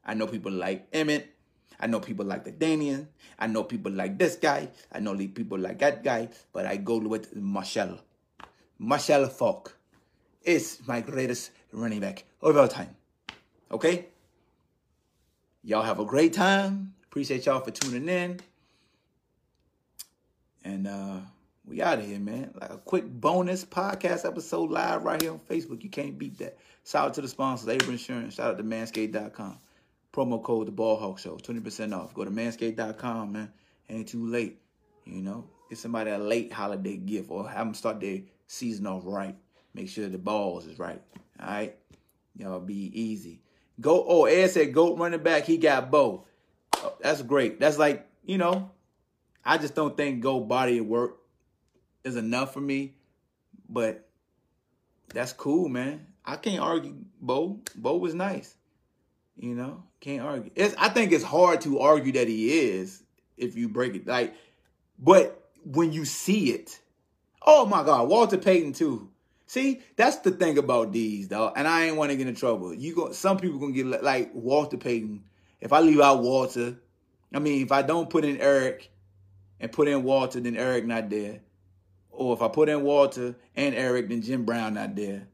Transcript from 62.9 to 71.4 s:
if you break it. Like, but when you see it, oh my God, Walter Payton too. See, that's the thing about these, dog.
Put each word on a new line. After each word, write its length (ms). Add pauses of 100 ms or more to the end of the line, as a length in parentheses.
if 180
you 120
break 280
it. 120
Like, 280 (640)
but 500 (160)
when 260
you 140
see 460
it, 280 (640)
oh 240
my 180
God, 240
Walter 300
Payton 360
too. 360 (380)
See, 340 (140)
that's 220
the 140
thing 260
about 340
these, 360
dog. 280